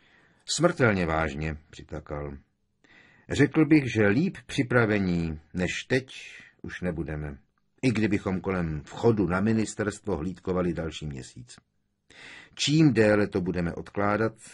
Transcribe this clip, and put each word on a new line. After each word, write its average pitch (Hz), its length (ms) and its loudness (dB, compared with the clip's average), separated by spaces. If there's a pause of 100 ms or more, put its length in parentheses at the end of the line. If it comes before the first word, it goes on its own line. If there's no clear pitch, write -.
(460)
Smrtelně 123 600 2
vážně, 78 520 -2 (120)
přitakal. 73 680 -12 (920)
Řekl 143 360 2
bych, 139 280 2
že 107 140 4
líp 151 380 0
připravení 98 920 0 (140)
než 87 300 -4
teď 131 240 -2 (540)
už - 200 -12
nebudeme, 76 560 -6 (440)
i 131 100 2
kdybychom 98 500 0
kolem 85 400 -2
vchodu 104 460 0
na 90 140 0
ministerstvo 104 760 -2
hlídkovali 90 560 -4
další 80 340 -8
měsíc. 71 480 -14 (1000)
Čím 151 380 4
déle 107 340 6
to 95 140 -2
budeme 87 320 -2
odkládat, 104 600 -2 (200)